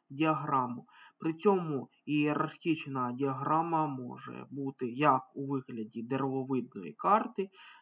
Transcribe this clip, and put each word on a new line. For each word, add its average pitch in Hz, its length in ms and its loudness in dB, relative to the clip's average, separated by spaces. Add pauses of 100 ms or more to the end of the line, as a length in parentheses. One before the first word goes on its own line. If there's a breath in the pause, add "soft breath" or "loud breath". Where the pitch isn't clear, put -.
діаграму. 143 760 0 (340 loud breath)
При 160 140 -2
цьому 165 560 2 (160 soft breath)
ієрархічна 151 1040 0
діаграма 151 760 2
може 127 600 -8
бути 135 380 -6
як 131 340 4 (140)
у 139 120 -6
вигляді 120 560 -6
деревовидної 131 880 -4
карти, 202 560 2 (320 loud breath)